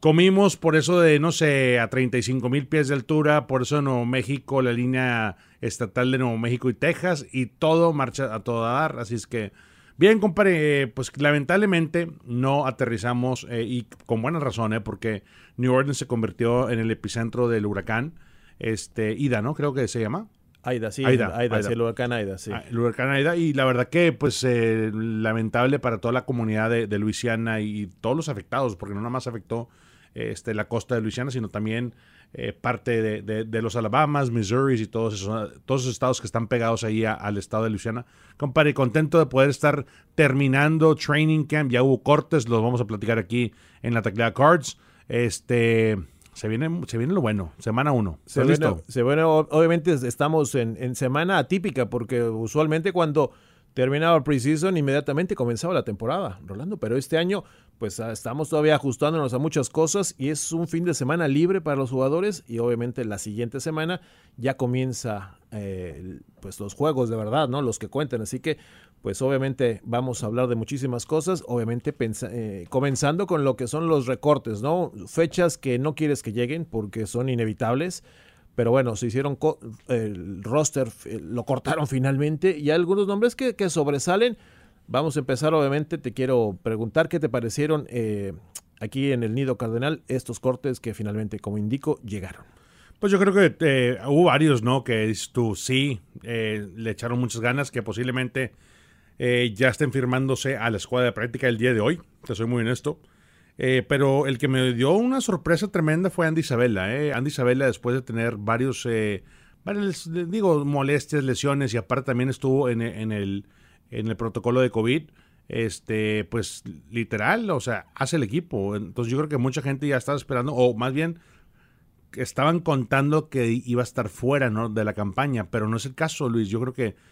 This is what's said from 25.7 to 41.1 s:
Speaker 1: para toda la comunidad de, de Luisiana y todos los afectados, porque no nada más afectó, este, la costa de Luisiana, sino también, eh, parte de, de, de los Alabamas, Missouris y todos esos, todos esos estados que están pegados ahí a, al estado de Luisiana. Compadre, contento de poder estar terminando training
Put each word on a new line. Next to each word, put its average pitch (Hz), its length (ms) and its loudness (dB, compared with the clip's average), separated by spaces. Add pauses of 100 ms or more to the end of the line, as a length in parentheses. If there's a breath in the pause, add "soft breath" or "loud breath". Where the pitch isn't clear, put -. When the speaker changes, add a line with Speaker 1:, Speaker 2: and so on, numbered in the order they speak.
Speaker 1:
para 117 180 -2
toda 117 140 -2
la 123 140 0
comunidad 113 440 0
de, 117 160 2
de 104 140 -2
Luisiana 113 640 -2
y 104 260 -6 (140)
todos 117 140 0
los 156 140 -4
afectados, 120 460 -4
porque 101 180 -10
no 101 80 -6
nada 117 80 -6
más 123 160 -4
afectó, 117 420 -8 (480 soft breath)
este, 110 380 -6
la 104 160 -4
costa 117 260 -4
de 117 60 0
Luisiana, 123 280 -4
sino 120 200 -6
también, 110 440 -4 (380 soft breath)
eh, 120 220 -8
parte 117 480 -2
de, 107 200 -2
de, 107 220 -4
de 113 180 -4
los 113 140 -4
Alabamas, 135 560 0
Missouris 120 480 2
y 110 80 -4
todos 113 280 -2
esos, 101 500 -6
todos 135 160 0
esos 127 100 -2
estados 127 300 0
que - 60 -12
están 113 200 -4
pegados 117 380 0
ahí 110 180 0
a, 110 100 0
al 104 240 -4
estado 110 280 -2
de 113 40 -2
Luisiana. 113 360 -6 (320 soft breath)
Compadre, 147 360 2
contento 147 460 4
de 156 60 6
poder 131 240 4
estar 139 360 0 (300 soft breath)
terminando 147 800 6
training 156 480 2